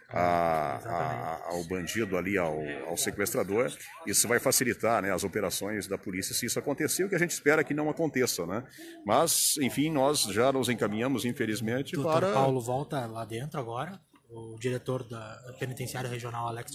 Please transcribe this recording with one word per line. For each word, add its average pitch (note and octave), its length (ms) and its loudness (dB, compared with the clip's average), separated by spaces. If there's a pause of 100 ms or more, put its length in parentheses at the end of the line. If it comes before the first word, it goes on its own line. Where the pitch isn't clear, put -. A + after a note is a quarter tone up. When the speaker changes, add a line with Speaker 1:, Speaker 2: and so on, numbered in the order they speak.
Speaker 1:
a, E2 680 2
Speaker 2:
Exatamente. D#2+ 420 -2
Speaker 1:
a, D#2+ 200 -6 (100)
ao F2 140 -2
bandido F#2 520 -2
ali, F#2+ 180 0
ao, D#2+ 240 2 (280)
ao E2+ 100 -4
sequestrador, G2+ 720 0 (360)
isso G#2 200 2
vai A#2 120 4
facilitar, A#2 640 2
né, F#2+ 100 0
as F#2 100 0
operações G2 600 -2
da F#2+ 140 -4
polícia, F#2+ 340 -6
se A#2+ 140 -2
isso A2 100 -2
acontecer, C#3+ 460 0
o G3 60 0
que G3 60 0
a D#3+ 40 2
gente E3+ 100 2
espera D3+ 340 4
que C#3+ 120 -2
não D3+ 120 0
aconteça, C#3 600 0
né? G#2+ 160 -4 (420)
Mas, - 560 4
enfim, C3+ 300 2
nós C#3+ 320 4
já G#2+ 280 4
nos C3 160 2
encaminhamos, A#2 580 0
infelizmente, A#2 720 -2
Speaker 2:
Doutor D#3 260 2
Speaker 1:
para F#3+ 120 2
Speaker 2:
Paulo C3+ 260 4
volta B2+ 460 -4
lá A2+ 180 -8
dentro B2 360 -6
agora, C3 400 -8 (320)
o A2+ 280 -14
diretor B2 480 -2
da A2 300 -12 (220)
penitenciária B2+ 500 -6
regional, A#2 380 -6
Alex A#2 280 -8